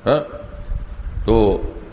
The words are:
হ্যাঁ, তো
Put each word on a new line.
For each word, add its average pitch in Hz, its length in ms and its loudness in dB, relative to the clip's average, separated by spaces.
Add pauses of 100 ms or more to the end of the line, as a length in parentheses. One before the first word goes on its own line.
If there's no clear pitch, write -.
হ্যাঁ, 147 200 2 (1000)
তো 104 340 6 (340)